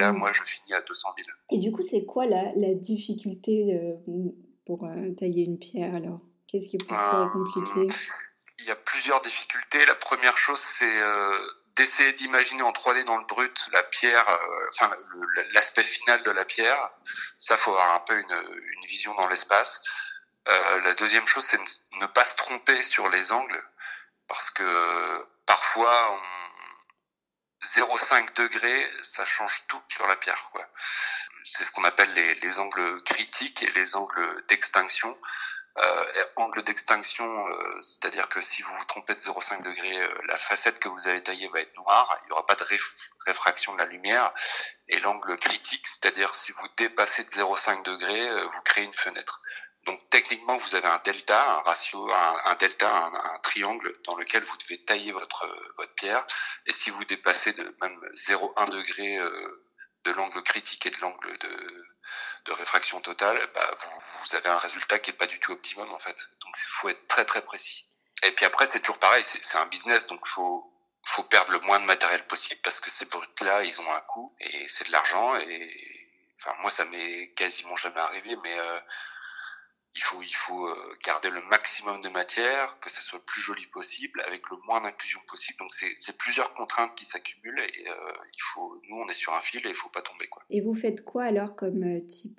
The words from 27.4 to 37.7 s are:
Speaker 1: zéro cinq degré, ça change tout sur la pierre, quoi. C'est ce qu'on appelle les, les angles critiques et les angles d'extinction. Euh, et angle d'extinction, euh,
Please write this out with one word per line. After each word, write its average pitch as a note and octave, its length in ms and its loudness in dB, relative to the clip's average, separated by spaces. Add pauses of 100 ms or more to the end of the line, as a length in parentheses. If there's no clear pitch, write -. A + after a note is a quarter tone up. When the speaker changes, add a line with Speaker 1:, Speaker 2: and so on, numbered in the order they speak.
Speaker 1:
zéro A#2+ 360 2
cinq A#2 360 4
degré, A#2+ 560 0 (120)
ça - 220 -6
change - 440 -2
tout F2+ 200 -6
sur - 180 -2
la F#2+ 100 4
pierre, - 360 -4
quoi. - 140 -8 (800)
C'est - 200 0
ce - 80 2
qu'on F#2+ 120 2
appelle F#2+ 300 6
les, E2+ 200 4
les F#2 240 -4
angles F#2 460 -2
critiques - 580 -2
et G2+ 100 2
les F#2+ 240 0
angles E2+ 520 -4
d'extinction. G2+ 680 2 (640)
Euh, F2 360 4
et F#2+ 100 2 (100)
angle G#2+ 300 -2
d'extinction, A2 800 0
euh, F2+ 340 -4